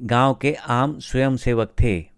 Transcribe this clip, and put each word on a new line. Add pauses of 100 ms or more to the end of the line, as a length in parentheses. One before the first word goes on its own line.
गांव
के (120)
आम
स्वयंसेवक
थे। (140)